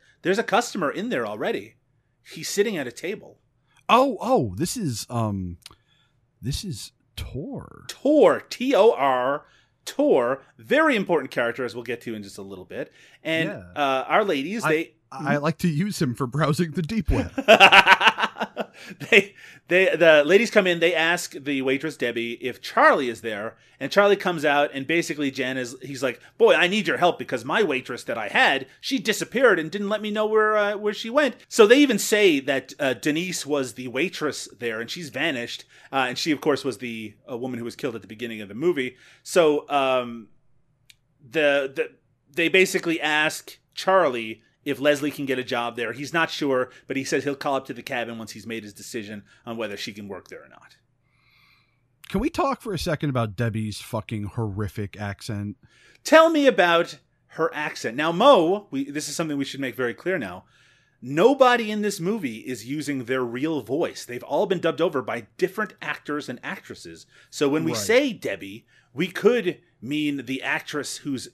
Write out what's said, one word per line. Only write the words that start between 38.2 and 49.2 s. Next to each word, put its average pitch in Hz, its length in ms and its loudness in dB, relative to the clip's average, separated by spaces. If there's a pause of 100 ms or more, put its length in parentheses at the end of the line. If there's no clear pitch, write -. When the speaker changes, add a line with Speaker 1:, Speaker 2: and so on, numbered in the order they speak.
Speaker 1:
of 104 60 -12
the 101 80 -14
movie. 139 400 -2 (280)
So, 151 460 2
um, 127 600 0 (920)
the, 143 540 0
the, 156 160 -4 (420)
they 165 140 0
basically 170 540 2
ask 151 580 -2 (160)
Charlie 123 680 2 (240)
if 139 140 -2
Leslie 143 300 2
can 143 160 -8
get 127 140 -2
a 127 40 -4
job 120 340 -4
there. 113 160 -4
He's 135 200 -10
not 160 160 0
sure, 131 400 -2 (160)
but 135 120 -4
he 135 80 -4
says 139 180 -2
he'll 139 100 -2
call 139 220 -4
up 131 120 -4
to 135 60 -10
the 117 80 -14
cabin 117 380 -8
once 113 140 -14
he's 104 120 -16
made 113 180 -8
his 104 100 -16
decision 104 500 -12 (220)